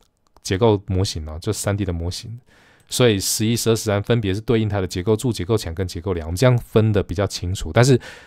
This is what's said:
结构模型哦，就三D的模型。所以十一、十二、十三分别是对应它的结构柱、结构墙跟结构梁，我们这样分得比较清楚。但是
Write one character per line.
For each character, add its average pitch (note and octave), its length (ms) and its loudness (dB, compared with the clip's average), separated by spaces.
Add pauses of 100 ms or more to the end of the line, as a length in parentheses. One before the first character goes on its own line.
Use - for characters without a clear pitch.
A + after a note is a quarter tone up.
(420)
结 F#2+ 160 -2
构 G#2 300 4
模 F#2+ 180 0
型 D#2+ 240 -6
哦， D#2 100 -12
就 G#2 140 -4
三 G2+ 240 -2
D G2+ 80 -2
的 F2+ 80 -4
模 E2+ 180 -6
型。 - 260 -12 (520)
所 B2 180 2
以 G2+ 120 2
十 - 260 -2
一、 A#2 100 0
十 A2+ 140 -2
二、 A2+ 60 4
十 - 80 -4
三 G2+ 200 0
分 A#2+ 160 0
别 G2 140 -2
是 G#2+ 80 -4
对 A2+ 180 2
应 G#2+ 80 0
它 G2 140 -2
的 F#2 60 -2
结 F2+ 140 -6
构 G#2+ 140 2
柱、 B2 160 -2
结 A2 140 -4
构 A2+ 100 0
墙 E2+ 180 -4
跟 F#2 140 -4
结 F2 140 -10
构 G2 100 -4
梁， D#2+ 160 -4
我 E2 40 -6
们 F2 40 -4
这 B2+ 100 2
样 B2 120 6
分 A2 340 2
得 G2+ 100 2
比 E2+ 140 -4
较 G2+ 100 0
清 F#2 300 -6
楚。 D#2+ 160 -6
但 A#2 140 6
是 C3 120 6 (300)